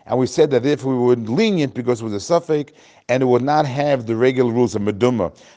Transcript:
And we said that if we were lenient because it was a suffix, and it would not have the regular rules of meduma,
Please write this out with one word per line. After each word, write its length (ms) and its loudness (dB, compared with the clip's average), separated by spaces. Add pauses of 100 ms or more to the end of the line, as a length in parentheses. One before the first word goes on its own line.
And 140 -2
we 80 2
said 240 2
that 140 2
if 180 0
we 100 -2
were 220 4
lenient 580 -2
because 280 -4
it 20 -10
was 100 -6
a 60 -6
suffix, 540 -2 (340)
and 160 0
it 20 2
would 160 4
not 240 0
have 400 -2
the 100 -2
regular 360 2
rules 240 0
of 80 -4
meduma, 520 0 (220)